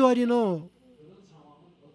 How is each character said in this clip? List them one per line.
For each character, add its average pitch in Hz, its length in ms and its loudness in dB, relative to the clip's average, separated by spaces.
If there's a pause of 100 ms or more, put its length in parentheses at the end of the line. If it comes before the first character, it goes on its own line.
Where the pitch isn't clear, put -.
(140)
り 247 140 -2
の 202 400 -2 (1300)